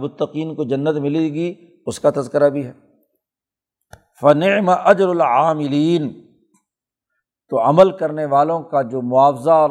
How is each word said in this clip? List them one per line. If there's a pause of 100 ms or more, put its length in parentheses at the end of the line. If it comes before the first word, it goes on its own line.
متقین
کو
جنت
ملے (100)
گی (340)
اس
کا
تذکرہ
بھی
ہے۔ (1500)
فَنِعْمَ (180)
أَجْرُ
الْعَامِلِينَ، (1400)
تو
عمل
کرنے
والوں
کا
جو
معاوضہ
اور